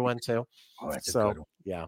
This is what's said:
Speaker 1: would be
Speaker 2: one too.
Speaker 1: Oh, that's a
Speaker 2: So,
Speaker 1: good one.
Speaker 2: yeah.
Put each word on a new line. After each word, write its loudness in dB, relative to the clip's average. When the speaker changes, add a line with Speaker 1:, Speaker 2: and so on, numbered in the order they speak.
Speaker 1:
would 2
be -
Speaker 2:
one 2
too. 0
Speaker 1:
Oh, -6
that's -6
a -4
Speaker 2:
So, 4
Speaker 1:
good -2
one. -14
Speaker 2:
yeah. -4